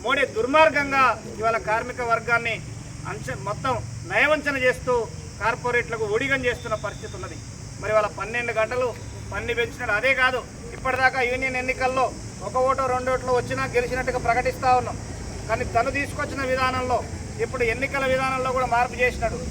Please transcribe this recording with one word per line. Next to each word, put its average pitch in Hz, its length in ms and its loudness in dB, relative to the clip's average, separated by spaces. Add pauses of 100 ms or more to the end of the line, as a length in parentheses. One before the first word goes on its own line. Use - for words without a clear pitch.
మోడీ 269 200 2 (120)
దుర్మార్గంగా 277 640 4 (380)
ఇవాళ 226 180 2 (120)
కార్మిక 240 400 -2
వర్గాన్ని 233 440 2 (560)
అంచ-, 226 280 -6 (100)
మొత్తం 247 260 -2 (380)
నయవంచన 285 440 4 (100)
చేస్తూ 254 280 2 (480)
కార్పొరేట్లకు 233 640 0 (100)
ఒడిగం 269 320 2
చేస్తున్న 226 360 -2
పరిస్థితి 202 340 -8
ఉన్నది. 180 200 -10 (420)
మరి 208 140 -4
ఇవాళ 208 160 6 (100)
పన్నెండు 233 400 -2
గంటలు 247 280 0 (440)
పని 220 280 -4
పెంచినాడు. 233 400 -2
అదే 254 120 2 (100)
కాదు, 254 200 4 (340)
ఇప్పటిదాకా 262 540 2
యూనియన్ 254 320 0
ఎన్నికల్లో 254 440 2 (420)
ఒక 208 80 -4 (120)
ఓటు 262 260 2
రెండు 254 200 0
ఓట్లు 254 260 0
వచ్చినా 262 240 -2 (120)
గెలిచినట్టుగా 247 520 0
ప్రకటిస్తూ 247 420 2 (120)
ఉన్నాం. - 180 -6 (500)
కానీ 208 160 0 (100)
తను 262 220 2
తీసుకొచ్చిన 277 440 -4 (100)
విధానంలో 254 480 2 (460)
ఇప్పుడు 254 180 -2 (100)
ఎన్నికల 269 400 -2
విధానంలో 262 440 0
కూడా 254 180 2
మార్పు 240 280 2
చేసినాడు. 233 360 0 (120)